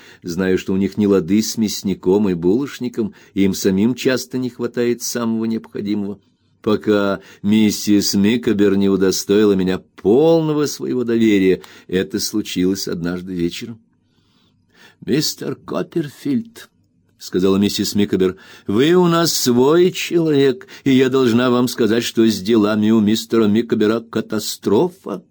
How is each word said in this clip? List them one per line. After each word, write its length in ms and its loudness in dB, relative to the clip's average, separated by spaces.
зная, 340 -2
что 160 -6
у 60 -2
них 180 -2
не 100 2
лады 360 2
с 160 -8
мясником 720 0
и 40 0
булочником, 800 -2
и 100 2
им 80 2
самим 420 0
часто 440 -4
не 100 -4
хватает 540 -4
самого 420 -4
необходимого. 720 -6
Пока 580 0
миссис 720 2
Микобер 640 2
не 120 2
удостоила 640 2
меня 300 0
полного 680 2
своего 400 -4
доверия, 560 2
это 320 -4
случилось 680 -4
однажды 460 -8
вечером. 460 -6
«Мистер 500 -4
Копперфильд», — 1160 -8
сказала 400 0
миссис 360 -2
Микобер, — 420 0
«вы 280 2
у 120 4
нас 280 0
свой 580 2
человек, 760 0
и 80 2
я 180 4
должна 400 2
вам 180 2
сказать, 360 0
что 220 0
с 140 0
делами 500 2
у 100 4
мистера 460 0
Микобера 540 0
катастрофа». 1300 -4